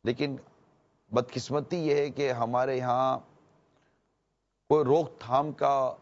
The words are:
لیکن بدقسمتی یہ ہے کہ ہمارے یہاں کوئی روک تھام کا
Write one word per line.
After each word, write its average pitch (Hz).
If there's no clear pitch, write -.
لیکن 135
بدقسمتی 127
یہ 151
ہے 143
کہ 135
ہمارے 123
یہاں 127
کوئی 151
روک 156
تھام 135
کا 135